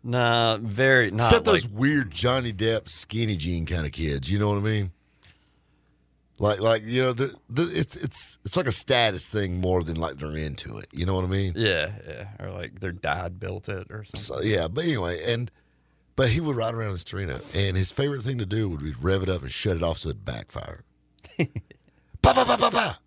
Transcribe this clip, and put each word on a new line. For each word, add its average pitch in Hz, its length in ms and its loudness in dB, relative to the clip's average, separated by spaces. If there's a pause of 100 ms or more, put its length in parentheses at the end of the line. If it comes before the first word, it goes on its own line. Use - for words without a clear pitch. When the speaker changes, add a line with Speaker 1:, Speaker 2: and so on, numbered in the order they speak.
Speaker 1:
Nah, 117 580 2
very, 117 500 4
not 113 180 4
Speaker 2:
Except 233 160 8
those 202 200 4
Speaker 1:
like 104 80 -10
Speaker 2:
weird 131 380 0
Johnny 120 400 0
Depp 110 380 0
skinny 107 480 -2
jean 82 280 -2
kind 80 200 -2
of 69 80 -6
kids, 71 360 -4
you 101 80 2
know 104 120 2
what 101 80 0
I 101 40 -2
mean? 104 300 -2 (1500)
Like, 104 200 2
like, 110 240 2
you 120 180 0
know, 127 120 2
the, 127 200 -2 (160)
the, 127 140 0 (100)
it's, 160 220 -2
it's, - 500 -6
it's - 120 -6
like 175 100 0
a 117 40 0
status 113 560 2
thing 95 320 -2
more 92 220 2
than, 82 140 -4
like, 80 220 -4
they're 76 200 -8
into 71 400 -6
it. 50 140 -14
You 85 160 -4
know 95 80 0
what 92 80 0
I 92 60 -2
mean? 95 260 -2
Speaker 1:
Yeah, 92 360 0 (160)
yeah. 78 200 -14 (120)
Or, 95 120 -10
like, 92 280 -12
their 95 120 -6
dad 90 480 -4
built 95 300 -10
it 95 200 -8
or 107 140 -12
something. - 160 -10 (180)
Speaker 2:
So, 71 60 -4
yeah, 95 240 2
but 117 160 -4
anyway, 92 420 -2
and, 117 240 -2 (680)
but 131 140 4
he 127 100 2
would 151 160 0
ride 113 200 -2
around 107 160 -4
this 90 140 -6
Torino, 87 340 -6 (160)
and 98 200 2
his 92 160 2
favorite 139 320 -2
thing 131 140 -2
to 110 80 -2
do 104 240 0
would 76 140 -6
be 76 80 -6 (100)
rev 92 220 2
it 92 60 -2
up 90 120 -2
and 67 80 -10
shut 90 280 0
it 82 60 0
off 82 160 0
so 80 100 -6
it'd 55 160 -8
backfire. - 580 -10 (260)
Speaker 1:
<laughs> - 280 -20
Speaker 2:
Ba, 160 80 2 (760)
ba, 247 240 8
ba, 240 140 4
ba, 233 120 6
ba. 202 360 0